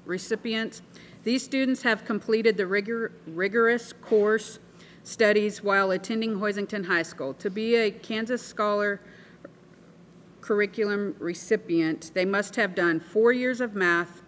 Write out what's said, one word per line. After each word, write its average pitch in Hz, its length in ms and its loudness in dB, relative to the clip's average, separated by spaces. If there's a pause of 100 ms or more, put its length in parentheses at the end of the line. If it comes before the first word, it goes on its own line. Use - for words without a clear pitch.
recipients. 220 760 -6 (400)
These 247 200 0
students 262 380 0
have 233 240 0
completed 220 540 2
the 190 80 0
rigor-, 208 460 -2 (140)
rigorous 220 680 0
course 214 640 0 (440)
studies 208 600 2
while 196 300 2
attending 220 420 -2
Hoisington 202 500 -2
High 175 200 0
School. 135 280 -6
To 202 160 -8
be 220 280 0
a 214 140 2
Kansas 226 560 -6
Scholar 208 540 0 (1400)
curriculum 208 760 -2
recipient, 170 960 -2
they 185 140 0
must 196 280 0
have 202 200 0
done 170 260 2
four 226 320 4
years 247 300 0
of 208 120 -4
math 175 540 2